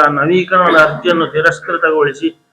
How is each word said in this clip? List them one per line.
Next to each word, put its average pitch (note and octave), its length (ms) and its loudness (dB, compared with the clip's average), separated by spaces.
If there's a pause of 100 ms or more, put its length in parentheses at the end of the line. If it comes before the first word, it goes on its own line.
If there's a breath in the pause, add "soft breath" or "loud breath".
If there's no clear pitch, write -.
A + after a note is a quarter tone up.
ನವೀಕರಣದ E3+ 720 0
ಅರ್ಜಿಯನ್ನು D#3 480 0
ತಿರಸ್ಕೃತಗೊಳಿಸಿ D#3 1300 -2